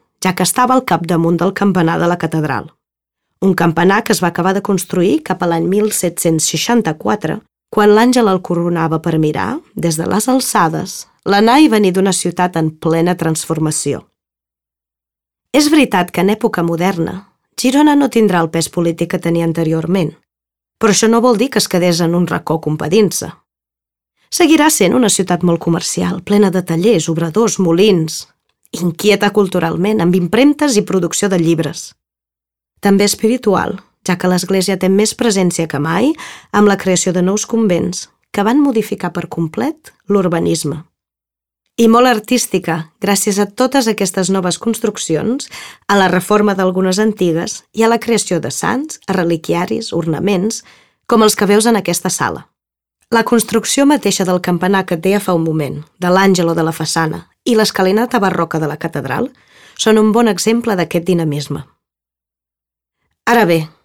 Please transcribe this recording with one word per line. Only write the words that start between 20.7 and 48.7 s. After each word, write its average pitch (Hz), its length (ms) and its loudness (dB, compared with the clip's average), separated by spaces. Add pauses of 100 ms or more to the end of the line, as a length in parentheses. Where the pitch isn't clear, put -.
però 214 160 2
això 226 160 2
no 233 100 4
vol 240 160 4
dir 254 140 0
que - 80 -2
es - 100 0
quedés 175 320 0
en 170 140 0
un 175 120 2
racó 160 360 -4
compadint-se. 170 720 -2 (960)
Seguirà 311 400 4
sent 214 240 2
una 240 160 4
ciutat 180 320 -2
molt 170 180 2
comercial, 180 600 -4
plena 208 320 4
de 185 80 0
tallers, 175 460 0
obradors, 165 500 0
molins, 170 720 2 (440)
inquieta 202 600 0
culturalment, 185 720 0
amb 175 100 2
impremtes 254 640 2
i 196 100 2
producció 190 460 -2
de 180 80 2
llibres. 160 500 -2 (920)
També 202 280 4
espiritual, 214 720 -2 (280)
ja 180 80 0
que 180 140 -2
l'Església 185 500 0
té 185 80 2
més 202 260 2
presència 185 540 0
que 143 140 -4
mai 185 300 0 (440)
amb 208 140 4
la 196 100 2
creació 185 320 0
de 180 100 0
nous 196 240 0
convents, 180 640 -2 (240)
que 202 120 -2
van 240 160 2
modificar 220 520 -2
per 170 160 -6
complet 208 640 -6 (160)
l'urbanisme. 170 760 -2 (920)
I 233 80 4
molt 240 240 6
artística, 196 800 -2 (100)
gràcies 196 380 0
a 202 80 0
totes 254 400 0
aquestes 190 480 -2
noves 180 240 -2
construccions, 220 880 -4 (400)
a 208 80 0
la 190 160 4
reforma 202 480 2
d'algunes 185 400 0
antigues 196 640 -2 (100)
i 220 140 0
a 226 60 4
la 233 100 2
creació 202 400 -2
de 135 80 -6
sants, 247 560 -6